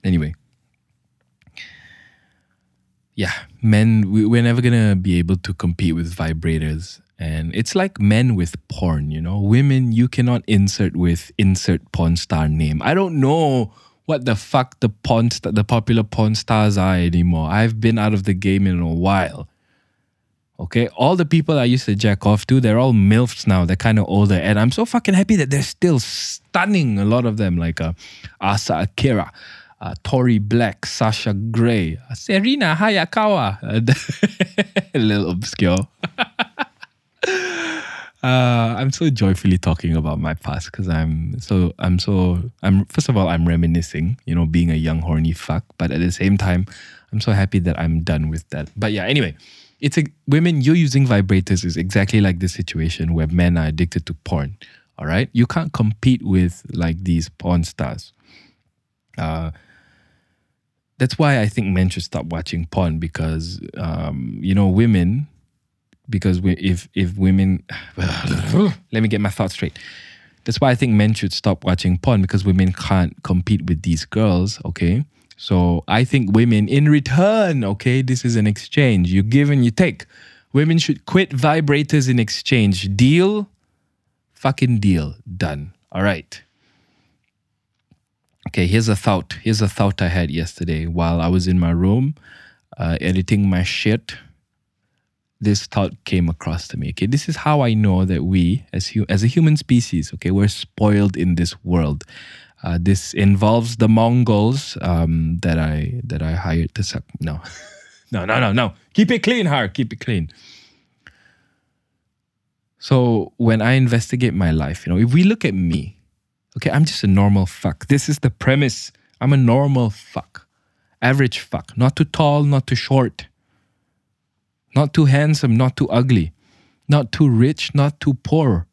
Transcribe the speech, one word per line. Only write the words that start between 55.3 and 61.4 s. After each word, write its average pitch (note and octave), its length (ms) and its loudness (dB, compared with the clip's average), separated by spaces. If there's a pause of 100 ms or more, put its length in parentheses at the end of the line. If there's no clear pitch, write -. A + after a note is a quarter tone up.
You A#2+ 140 2
can't E3 260 -4
compete A#2 480 0
with, F2+ 400 0 (100)
like, E2+ 320 -4
these E2+ 240 0
porn F2 360 -2
stars. - 500 -10 (1040)
Uh, E2 320 -6 (1500)
that's C3 180 0
why C#3+ 220 2
I G#2 80 2